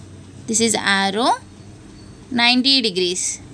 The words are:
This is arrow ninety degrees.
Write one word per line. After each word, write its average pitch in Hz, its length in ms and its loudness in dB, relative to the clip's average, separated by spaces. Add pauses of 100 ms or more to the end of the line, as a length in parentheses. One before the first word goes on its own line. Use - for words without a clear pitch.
(480)
This 220 140 0
is 226 140 2
arrow 196 580 0 (960)
ninety 247 500 4
degrees. 180 600 -2 (120)